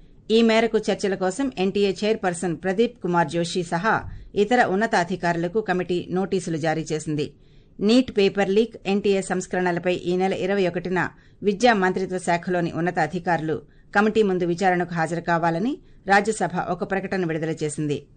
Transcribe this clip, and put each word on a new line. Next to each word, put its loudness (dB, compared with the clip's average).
ఈ 6
మేరకు 4
చర్చల 0
కోసం -2
ఎన్టీఏ 2
చైర్పర్సన్ -2
ప్రదీప్ 0
కుమార్ 2
జోషి -2
సహా 0
ఇతర 2
ఉన్నతాధికారులకు 0
కమిటీ -2
నోటీసులు -2
జారీ -2
చేసింది. -4
నీట్ 4
పేపర్ 2
లీక్, 2
ఎన్టీఏ 2
సంస్కరణలపై -2
ఈ 0
నెల 0
ఇరవై 0
ఒకటిన -2
విద్యా 4
మంత్రిత్వ 0
శాఖలోని 0
ఉన్నతాధికారులు -2
కమిటీ 4
ముందు 2
విచారణకు 0
హాజరు -2
కావాలని 0
రాజ్యసభ 2
ఒక -4
ప్రకటన -2
విడుదల -2
చేసింది. -4